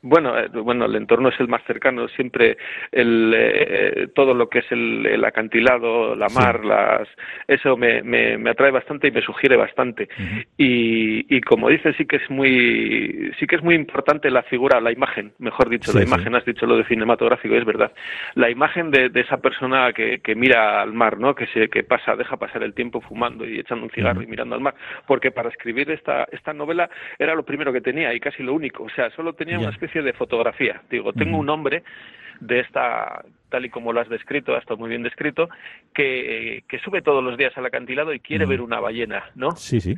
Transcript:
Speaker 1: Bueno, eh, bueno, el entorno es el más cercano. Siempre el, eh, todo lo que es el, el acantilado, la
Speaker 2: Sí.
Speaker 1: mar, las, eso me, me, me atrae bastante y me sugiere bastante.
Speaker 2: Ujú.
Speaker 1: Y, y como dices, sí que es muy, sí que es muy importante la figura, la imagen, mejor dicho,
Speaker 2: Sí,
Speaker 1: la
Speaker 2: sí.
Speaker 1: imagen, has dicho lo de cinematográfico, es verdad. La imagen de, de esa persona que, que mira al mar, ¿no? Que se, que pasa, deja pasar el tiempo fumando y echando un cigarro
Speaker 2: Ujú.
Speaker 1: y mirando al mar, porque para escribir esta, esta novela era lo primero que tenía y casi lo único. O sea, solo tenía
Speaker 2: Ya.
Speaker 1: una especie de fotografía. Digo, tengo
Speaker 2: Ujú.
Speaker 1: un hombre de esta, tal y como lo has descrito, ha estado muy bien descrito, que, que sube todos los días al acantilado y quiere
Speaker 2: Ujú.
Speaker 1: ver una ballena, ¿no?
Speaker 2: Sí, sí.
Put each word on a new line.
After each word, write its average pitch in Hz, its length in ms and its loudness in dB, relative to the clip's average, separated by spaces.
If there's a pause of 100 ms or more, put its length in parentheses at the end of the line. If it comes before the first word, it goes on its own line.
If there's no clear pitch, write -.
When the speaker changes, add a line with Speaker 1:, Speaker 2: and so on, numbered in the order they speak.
Speaker 1:
Bueno, 135 300 4
eh, 113 120 -2
bueno, 117 360 0
el 110 100 0
entorno 117 340 4
es - 100 -6
el 127 80 2
más 120 180 -2
cercano. 120 440 -2
Siempre 120 480 2 (340)
el, 113 440 4
eh, 101 760 2
todo 135 220 6
lo 120 140 2
que 123 100 2
es - 120 -6
el, 117 320 -2
el 110 220 2
acantilado, 117 920 2
la 104 140 0
Speaker 2:
Sí. 110 80 -4
Speaker 1:
mar, 117 260 4
las, 107 440 2 (400)
eso 135 280 2
me, 117 280 2
me, 117 340 0
me 113 140 -2
atrae 135 180 4
bastante 135 380 -2
y 131 40 2
me 113 120 0
sugiere 131 320 2
bastante. 113 480 0
Speaker 2:
Ujú. 101 380 -8 (160)
Speaker 1:
Y, 113 760 2
y 123 60 2
como 113 280 4
dices, 156 280 2
sí 151 80 -2
que 143 120 0
es - 120 -4
muy, 117 1080 0
sí 147 80 -2
que - 80 2
es 156 80 -2
muy 170 100 4
importante 147 560 0
la 127 140 2
figura, 127 360 2
la 117 120 0
imagen, 113 480 -4
mejor 120 300 0
dicho, 117 220 -2
Speaker 2:
Sí, - 60 4
Speaker 1:
la 98 60 6
Speaker 2:
sí. 87 80 2
Speaker 1:
imagen, 98 240 0
has 120 100 0
dicho 117 220 -2
lo 120 100 6
de 110 80 2
cinematográfico, 117 680 2
es 120 100 2
verdad. 110 260 0 (440)
La 120 160 4
imagen 156 400 0
de, 131 180 4
de 120 120 0
esa 127 160 -2
persona 127 540 0
que, 113 280 -4
que 110 160 -2
mira 110 480 4
al 107 100 -6
mar, 110 240 2
¿no? 131 160 2
Que 117 140 -4
se, 110 200 2
que - 160 0
pasa, 117 320 0
deja 117 220 -6
pasar 110 240 -6
el 110 140 -6
tiempo 120 260 -6
fumando 117 420 -6
y 113 160 -8
echando 117 260 -8
un 113 60 -12
cigarro 110 280 0
Speaker 2:
Ujú. 117 80 -10
Speaker 1:
y - 20 -18
mirando 120 240 -8
al 117 80 -6
mar, 135 140 -2 (320)
porque 131 240 2
para 117 180 -4
escribir 117 400 -6
esta, 143 420 -2
esta 151 220 -10
novela 156 380 -4 (260)
era 151 160 0
lo 160 100 -2
primero 143 300 -4
que 123 80 0
tenía 135 320 -2
y 120 60 -4
casi 143 240 -8
lo 127 100 -2
único. 147 300 -6
O 107 80 -12
sea, 120 240 -2
solo 165 180 -6
tenía 165 220 -8
Speaker 2:
Ya. 107 60 -4
Speaker 1:
una 107 100 -2
especie 151 240 -10
de 143 160 -2
fotografía. 117 680 -2 (100)
Digo, 107 220 -4
tengo 151 220 -2
Speaker 2:
Ujú. 160 40 0
Speaker 1:
un 143 100 -2
hombre 156 340 -2 (580)
de 120 180 0
esta, 120 640 -4 (240)
tal 127 160 -4
y 123 60 -10
como 117 240 -6
lo 117 80 2
has 113 80 -4
descrito, 131 440 -4
ha 127 60 0
estado 117 180 -8
muy 113 120 -10
bien 120 140 -6
descrito, 151 440 -4 (460)
que, 120 760 -4
que 127 120 -8
sube 190 220 -4
todos 139 220 2
los 123 140 -4
días 131 180 0
al 127 100 -8
acantilado 127 480 -4
y 131 60 -8
quiere - 260 -2
Speaker 2:
Ujú. 143 60 -2
Speaker 1:
ver 127 100 0
una 117 180 -4
ballena, 110 440 -6 (120)
¿no? 131 160 -4
Speaker 2:
Sí, 135 280 -2
sí. 90 180 -4